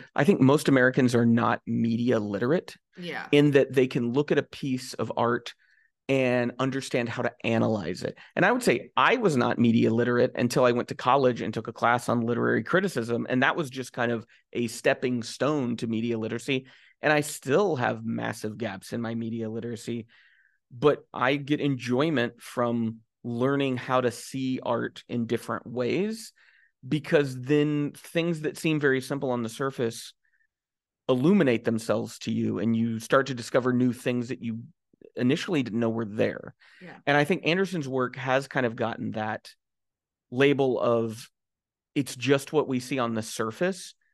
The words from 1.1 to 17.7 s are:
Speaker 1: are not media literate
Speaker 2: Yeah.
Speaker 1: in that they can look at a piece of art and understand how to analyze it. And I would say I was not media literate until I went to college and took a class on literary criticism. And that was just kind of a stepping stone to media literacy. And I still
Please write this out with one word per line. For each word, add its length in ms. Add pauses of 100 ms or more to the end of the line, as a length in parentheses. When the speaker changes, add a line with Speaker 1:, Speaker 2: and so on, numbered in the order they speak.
Speaker 1:
are 100
not 400
media 540
literate 560 (200)
Speaker 2:
Yeah. 360
Speaker 1:
in 200
that 220
they 140
can 260
look 180
at 60
a 60
piece 500
of 240
art 380 (540)
and 480
understand 500
how 140
to 100 (120)
analyze 580
it. 160 (180)
And 80
I 80
would 120
say 340
I 200
was 200
not 220
media 340
literate 400
until 320
I 60
went 160
to 80
college 460
and 120
took 140
a 60
class 360
on 120
literary 420
criticism. 680
And 140
that 120
was 140
just 240
kind 180
of 140 (260)
a 140
stepping 560
stone 560
to 100
media 300
literacy. 480 (380)
And 100
I 80
still 540